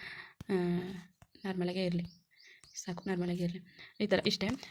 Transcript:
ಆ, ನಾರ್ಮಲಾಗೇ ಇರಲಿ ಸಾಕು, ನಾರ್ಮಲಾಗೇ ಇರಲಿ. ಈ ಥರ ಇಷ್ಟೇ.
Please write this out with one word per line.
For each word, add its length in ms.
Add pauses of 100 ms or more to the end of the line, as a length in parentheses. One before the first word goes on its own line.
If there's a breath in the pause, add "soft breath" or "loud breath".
(480 loud breath)
ಆ, 40 (920)
ನಾರ್ಮಲಾಗೇ 420
ಇರಲಿ 160 (720 soft breath)
ಸಾಕು, 320
ನಾರ್ಮಲಾಗೇ 380
ಇರಲಿ. 160 (400 loud breath)
ಈ 60
ಥರ 200
ಇಷ್ಟೇ. 200 (240 loud breath)